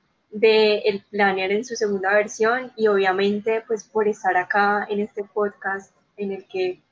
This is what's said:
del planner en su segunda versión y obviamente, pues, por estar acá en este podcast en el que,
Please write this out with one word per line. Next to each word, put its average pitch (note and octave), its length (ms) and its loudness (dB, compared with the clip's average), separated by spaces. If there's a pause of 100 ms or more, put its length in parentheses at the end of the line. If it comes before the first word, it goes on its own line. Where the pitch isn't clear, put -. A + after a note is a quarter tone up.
(300)
del G#3+ 800 2
planner G3 420 0
en G#3+ 140 -2
su A#3 100 -10
segunda G3+ 380 -2
versión A3 600 0
y A3 120 2
obviamente, G3+ 800 0
pues, G#3+ 180 -4
por G#3+ 240 -2
estar G3 300 -2
acá G3+ 500 0
en G#3 120 -4
este G#3 240 -6
podcast G3+ 680 -6 (220)
en G3 160 -6
el F#3+ 160 -12
que, F#3 320 -4 (100)